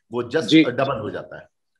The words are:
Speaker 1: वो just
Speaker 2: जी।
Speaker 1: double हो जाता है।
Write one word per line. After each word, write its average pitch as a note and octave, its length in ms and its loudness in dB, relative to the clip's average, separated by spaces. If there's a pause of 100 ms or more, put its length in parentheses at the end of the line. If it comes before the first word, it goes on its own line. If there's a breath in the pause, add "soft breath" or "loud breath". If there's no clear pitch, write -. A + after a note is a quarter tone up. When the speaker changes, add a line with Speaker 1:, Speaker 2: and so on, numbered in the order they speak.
(120)
Speaker 1:
वो A#2+ 120 -4
just B2+ 180 -2
Speaker 2:
जी। D3+ 220 6
Speaker 1:
double C3 360 -2
हो G#2 100 -8
जाता D#2+ 280 -12
है। - 60 -18 (360)